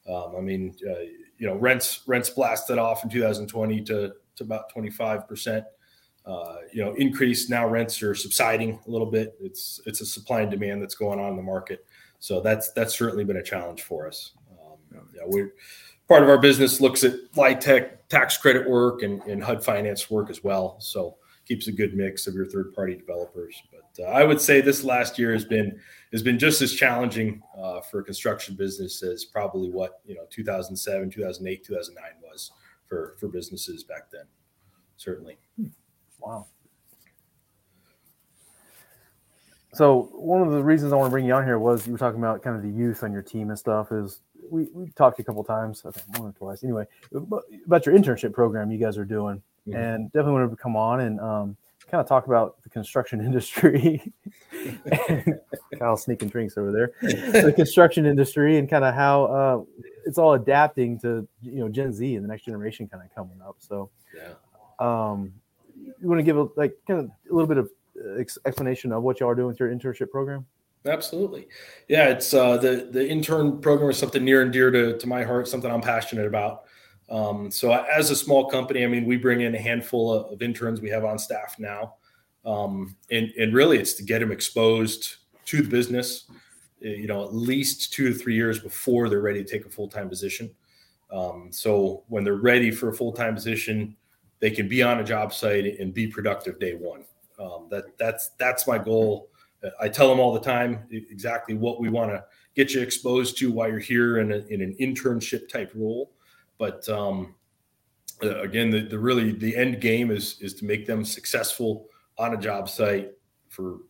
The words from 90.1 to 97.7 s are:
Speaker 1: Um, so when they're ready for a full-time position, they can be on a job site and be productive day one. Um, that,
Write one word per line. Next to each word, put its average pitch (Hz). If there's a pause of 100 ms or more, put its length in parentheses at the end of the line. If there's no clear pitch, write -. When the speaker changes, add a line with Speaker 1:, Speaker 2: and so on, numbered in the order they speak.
Speaker 1:
Um, 90
so 98
when 107
they're 101
ready 120
for 113
a 107
full-time 113
position, 107 (440)
they 110
can 107
be 123
on 120
a 107
job 107
site 101
and 92
be 113
productive 101
day 90
one. 85 (320)
Um, 90
that, -